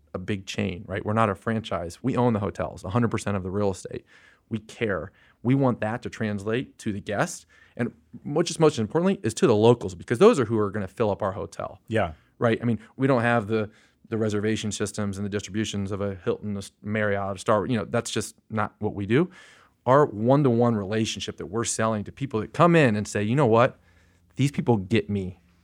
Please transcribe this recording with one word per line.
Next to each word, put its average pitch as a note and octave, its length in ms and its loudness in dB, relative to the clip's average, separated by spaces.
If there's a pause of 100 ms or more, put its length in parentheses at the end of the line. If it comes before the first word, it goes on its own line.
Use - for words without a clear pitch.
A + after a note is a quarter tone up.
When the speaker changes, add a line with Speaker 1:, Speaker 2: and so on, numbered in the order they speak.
(140)
Speaker 1:
a F#2+ 60 -4
big F#2+ 260 -6
chain, F#2 420 -6
right? F#2+ 180 -6
We're G#2 80 -2
not A2 160 4
a F#2+ 60 0
franchise. G2 640 -6
We B2+ 160 -2
own B2 160 4
the G#2 60 0
hotels, F2+ 440 -6
a F2+ 60 -8
hundred A2+ 220 0
percent G#2 260 -2
of F2+ 60 -6
the F#2 80 -6
real G2+ 200 0
estate. - 340 -10 (440)
We A2+ 100 -4
care. F#2+ 520 -6 (320)
We B2 120 4
want C3 260 2
that A2 220 -4
to G2+ 60 -8
translate G#2+ 720 -4
to A2 120 -6
the G2 100 -6
guest, A2 440 -4 (300)
and A#2+ 160 -4 (320)
which D3+ 260 -2
is E3 100 -6
most D3+ 200 4
importantly, E3+ 440 0
is A2 120 -2
to - 120 0
the A#2 80 6
locals, G#2+ 380 6
because G2+ 240 -4
those G3 220 8
are A#2+ 60 2
who A2 120 -2
are G#2 140 0
gonna G2 160 -6
fill G#2 240 0
up F#2+ 100 -2
our G2 120 -2
hotel. - 540 -10
Speaker 2:
Yeah. G2 260 0 (260)
Speaker 1:
Right? A2+ 220 2
I A2+ 40 -4
mean, A#2 140 0 (160)
we C3+ 120 0
don't B2+ 160 2
have A#2 240 2
the, A2 220 -2 (400)
the A2+ 80 -4
reservation G#2+ 540 -2
systems G2+ 460 -6
and G2+ 80 -6
the G2+ 40 -6
distributions G2+ 640 -6
of G2 100 -6
a G2+ 140 -4
Hilton, G#2 400 -6
a G2+ 40 -8
S-, - 120 -14 (120)
Marriott, G2+ 520 -2
a F#2 40 -14
Star, G#2+ 260 2
you B2 120 -2
know, G2+ 80 -4
that's - 260 -4
just - 240 -6 (140)
not G#2+ 300 -4
what G#2+ 140 -4
we G2+ 120 -6
do. C#3 240 2 (560)
Our C#3 200 6
one-to-one A#2+ 720 2
relationship G#2 600 -4
that D#2+ 100 -10
we're A2 180 -4
selling A2 400 -2
to F2+ 60 -14
people - 300 -6
that - 120 -8
come E3+ 220 6
in C3 200 6
and G#2 120 -2
say, G#2 160 -2
"You A2 120 0
know D3 120 4
what? A2+ 320 4 (580)
These C#3 140 2
people A#2 260 2
get G2 320 -2
me." F#2+ 360 -6
Speaker 2:
<laughs> - 40 -20 (140)